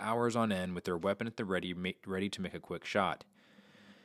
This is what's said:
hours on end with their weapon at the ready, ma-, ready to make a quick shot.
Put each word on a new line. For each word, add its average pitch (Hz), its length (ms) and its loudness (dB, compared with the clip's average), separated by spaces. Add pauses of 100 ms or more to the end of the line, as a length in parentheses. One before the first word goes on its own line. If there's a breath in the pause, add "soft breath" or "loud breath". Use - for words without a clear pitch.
hours 117 340 2
on 113 160 4
end 90 240 0
with 87 100 -4
their 90 120 0
weapon 98 300 0
at 113 100 -8
the 117 80 -4
ready, 90 300 0
ma-, 90 160 -2 (160)
ready 98 240 0
to - 100 -8
make 90 140 -4
a 85 40 -8
quick - 280 -8
shot. 92 380 2 (800 loud breath)